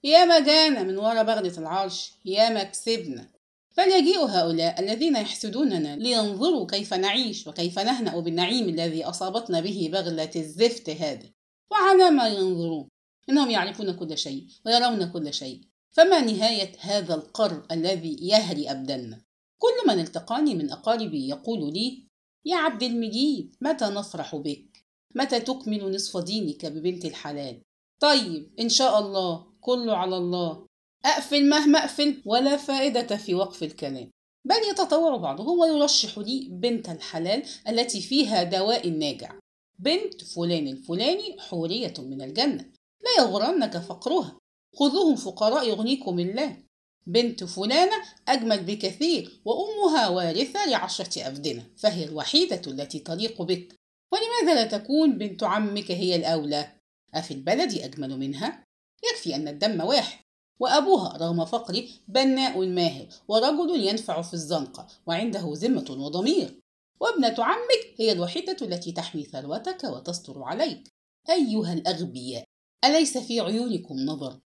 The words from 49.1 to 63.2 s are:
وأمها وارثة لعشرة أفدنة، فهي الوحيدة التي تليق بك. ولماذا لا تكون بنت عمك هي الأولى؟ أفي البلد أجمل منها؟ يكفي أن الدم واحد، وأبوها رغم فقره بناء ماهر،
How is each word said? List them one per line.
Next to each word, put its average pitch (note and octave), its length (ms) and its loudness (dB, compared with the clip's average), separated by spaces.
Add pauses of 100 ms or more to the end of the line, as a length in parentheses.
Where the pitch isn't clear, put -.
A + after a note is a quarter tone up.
وأمها E4+ 600 2
وارثة F#3 580 0
لعشرة F#3+ 600 -4
أفدنة، C3+ 500 -8
فهي F3+ 260 0
الوحيدة F3 640 0
التي C#3 320 -8
تليق F#3 420 -6
بك. F3 340 -4 (360)
ولماذا G4 520 2
لا G#3+ 140 -4
تكون C#4 400 2
بنت G3+ 260 -6
عمك G3+ 480 -2
هي F3+ 240 0
الأولى؟ D3 560 -2 (420)
أفي D#3 200 -8
البلد G#3 400 -2
أجمل C3+ 460 -8
منها؟ C#3 440 -8 (480)
يكفي D#3+ 240 -6
أن D3+ 120 -4
الدم E3+ 340 -2
واحد، A#3 420 0 (360)
وأبوها C#4 580 2
رغم E3 280 0
فقره A3+ 380 -4 (240)
بناء C4 580 2
ماهر، F3 420 0 (200)